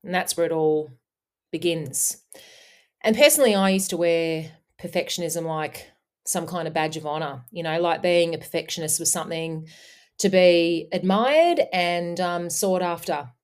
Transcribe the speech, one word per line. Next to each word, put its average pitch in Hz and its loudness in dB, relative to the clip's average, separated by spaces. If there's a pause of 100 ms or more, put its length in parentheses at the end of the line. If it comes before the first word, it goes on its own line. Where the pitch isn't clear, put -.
And 180 -8
that's 180 -2
where 170 2
it 165 -2
all 156 0 (600)
begins. 160 -4 (840)
And 220 2
personally, 277 6
I 196 4
used 190 0
to 175 -4
wear 165 0 (280)
perfectionism 170 -6
like 156 -8 (340)
some 165 -4
kind 170 -6
of 160 -6
badge 156 -2
of 156 -8
honour, 147 -8
you 170 -10
know, 160 -2
like 170 0
being 170 2
a 156 -8
perfectionist 160 -6
was 160 -2
something 160 -6 (500)
to 196 2
be 170 6
admired 262 2 (140)
and, 175 -2
um, 175 -2
sought 185 0
after 165 -4 (160)